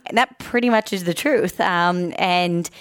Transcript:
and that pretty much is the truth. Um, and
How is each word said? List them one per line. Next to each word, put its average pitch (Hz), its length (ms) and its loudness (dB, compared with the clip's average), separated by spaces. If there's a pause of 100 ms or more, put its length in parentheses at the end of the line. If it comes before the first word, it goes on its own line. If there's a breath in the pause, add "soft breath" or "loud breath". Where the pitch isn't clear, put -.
and - 100 -4
that 254 220 0
pretty 240 320 0
much 220 220 2
is 185 120 -4
the 170 80 -2
truth. 226 480 0
Um, 175 560 0
and 175 540 0 (100)